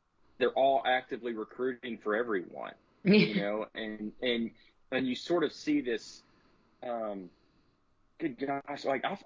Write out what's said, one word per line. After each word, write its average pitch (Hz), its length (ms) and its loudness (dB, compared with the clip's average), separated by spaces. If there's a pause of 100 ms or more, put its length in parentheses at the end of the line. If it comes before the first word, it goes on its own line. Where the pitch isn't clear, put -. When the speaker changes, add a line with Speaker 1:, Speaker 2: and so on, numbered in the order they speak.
(380)
Speaker 1:
they're 120 140 4
all 135 340 4
actively 123 480 0
recruiting 120 640 -4
for 107 180 0
everyone, 101 580 -2 (140)
Speaker 2:
<laughs> - 160 -20
Speaker 1:
you 175 380 6
know, 104 320 -2
and, 107 380 -6 (100)
and, 117 300 0 (400)
and 131 160 0
you 123 80 -2
sort 170 280 0
of 139 80 0
see 147 300 0
this, 120 400 -4 (640)
um, 107 460 -4 (880)
good 143 220 -4
gosh, 139 460 -4
like, 139 180 0
I've, 185 220 -2